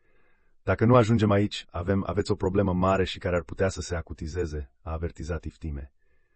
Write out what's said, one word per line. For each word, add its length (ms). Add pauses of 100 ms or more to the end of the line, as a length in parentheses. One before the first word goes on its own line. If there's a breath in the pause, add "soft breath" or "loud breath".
(640)
"Dacă 220
nu 100
ajungem 360
aici, 400
avem, 360
aveți 240
o 40
problemă 380
mare 320
și 140
care 180
ar 60
putea 260
să 120
se 140
acutizeze", 760 (120)
a 100
avertizat 520
Iftime. 480 (440)